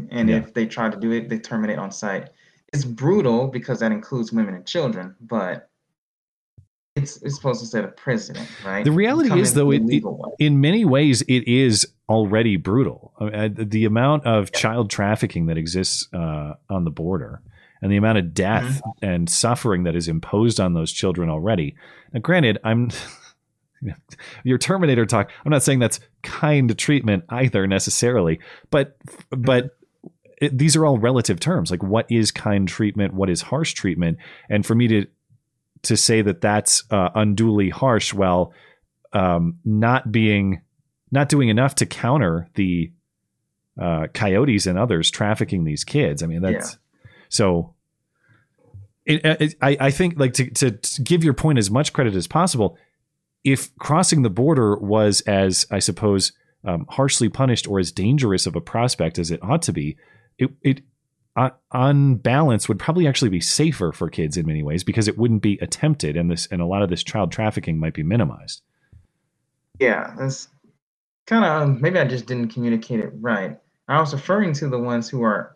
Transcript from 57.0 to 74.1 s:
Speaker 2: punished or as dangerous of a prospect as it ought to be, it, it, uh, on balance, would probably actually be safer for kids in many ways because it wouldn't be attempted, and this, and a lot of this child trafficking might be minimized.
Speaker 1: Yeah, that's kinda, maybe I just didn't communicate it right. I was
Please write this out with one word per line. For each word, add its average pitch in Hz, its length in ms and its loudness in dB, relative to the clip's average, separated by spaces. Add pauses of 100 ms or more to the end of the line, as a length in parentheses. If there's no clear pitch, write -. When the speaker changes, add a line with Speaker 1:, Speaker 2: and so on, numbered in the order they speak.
Speaker 2:
punished 127 400 0
or 98 100 0
as 87 140 -2
dangerous 101 540 2
of 82 100 -4
a 82 60 -6
prospect 113 560 -2
as 82 120 -2
it 82 120 -6
ought 135 200 0
to 101 120 -2
be, 76 240 -6 (400)
it, 127 120 -2 (120)
it, 131 180 0 (560)
uh, 123 140 2 (220)
on 139 420 4
balance, 123 540 2
would 107 100 0
probably 165 280 0
actually 131 220 2
be 90 120 0
safer 117 520 0
for 85 160 -4
kids 80 300 -4
in 80 80 -2
many 78 160 -2
ways 78 220 -4
because 104 220 0
it 107 120 -2
wouldn't 113 240 2
be 104 180 0
attempted, 85 560 -2
and 85 140 0
this, 85 200 -4
and 87 120 -2
a 85 40 -2
lot 98 140 0
of 98 80 2
this 85 140 -4
child 95 280 -4
trafficking 104 480 -4
might 80 140 -4
be 78 120 -6
minimized. 90 580 -2 (1200)
Speaker 1:
Yeah, 110 380 0
that's 135 300 -6 (800)
kinda, 160 400 2
maybe 147 320 0
I 147 80 2
just 120 200 -6
didn't 120 220 -4
communicate 117 520 -4
it - 100 -6 (100)
right. 101 380 -4 (300)
I 143 120 2
was 147 140 -2